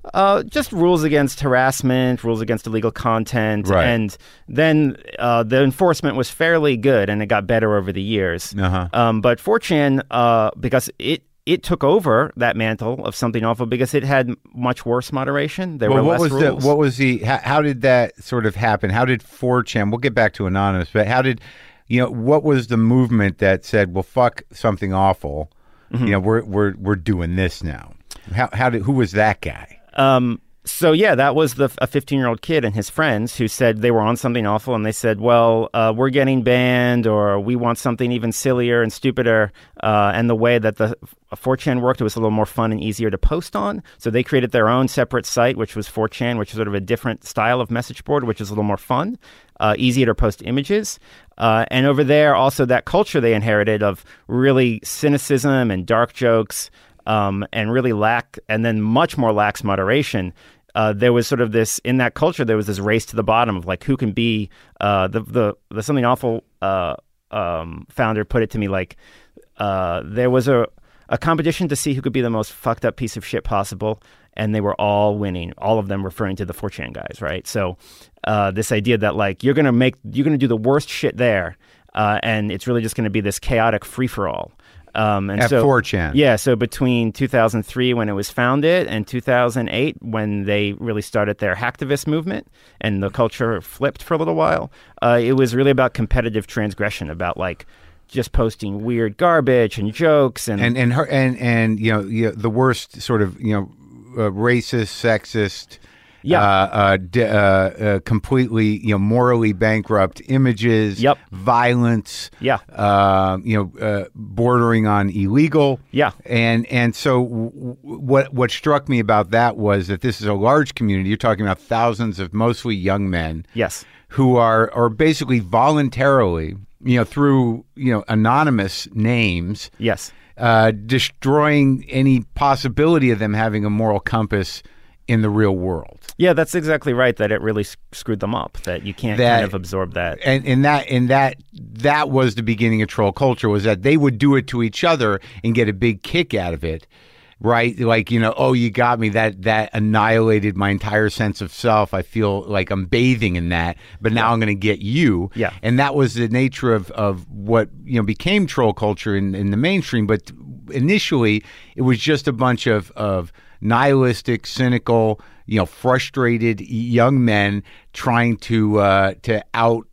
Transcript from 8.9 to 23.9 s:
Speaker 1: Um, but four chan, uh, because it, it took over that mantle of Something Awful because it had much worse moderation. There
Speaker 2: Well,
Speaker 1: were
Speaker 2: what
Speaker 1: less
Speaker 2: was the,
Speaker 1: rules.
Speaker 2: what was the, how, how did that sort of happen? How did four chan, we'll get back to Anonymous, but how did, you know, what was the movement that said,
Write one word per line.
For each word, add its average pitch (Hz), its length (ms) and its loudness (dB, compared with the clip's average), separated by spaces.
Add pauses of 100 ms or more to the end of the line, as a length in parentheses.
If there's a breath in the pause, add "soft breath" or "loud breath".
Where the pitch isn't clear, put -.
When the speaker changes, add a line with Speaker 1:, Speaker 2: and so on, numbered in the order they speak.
Speaker 1:
Um, 113 260 2
but 120 220 0
four 220 180 0
chan, 143 420 0 (100)
uh, 117 460 2
because 127 400 -2
it, 143 260 -4 (240)
it 160 160 0
took 175 200 -2
over 147 540 2
that 120 180 0
mantle 110 480 -4
of 113 120 -6
Something 117 280 -2
Awful 113 220 -2
because 120 300 -2
it 139 80 2
had 131 280 0 (220)
much 123 320 -4
worse 123 260 -4
moderation. 143 680 -6
There 107 100 0
Speaker 2:
Well, 135 140 4
Speaker 1:
were 139 60 2
Speaker 2:
what 165 120 2
Speaker 1:
less 160 100 2
Speaker 2:
was 135 100 -2
the, 143 100 4
Speaker 1:
rules. 135 140 -4
Speaker 2:
what 147 120 4
was 139 200 0
the, 127 220 2
how, 117 240 -2
how 147 200 0
did 139 180 -2
that 123 420 4
sort 120 220 -2
of 107 100 0
happen? 104 360 0
How 117 140 2
did 127 180 0
four 123 400 0
chan, 104 280 0
we'll 113 80 -2
get 123 140 0
back 110 200 2
to 101 120 -6
Anonymous, 95 480 0
but 107 140 2
how 127 160 2
did, 131 180 -2 (460 loud breath)
you 120 140 2
know, 123 100 0
what 127 320 2
was 135 240 2
the 117 100 0
movement 113 640 2
that 95 260 2
said, 101 280 0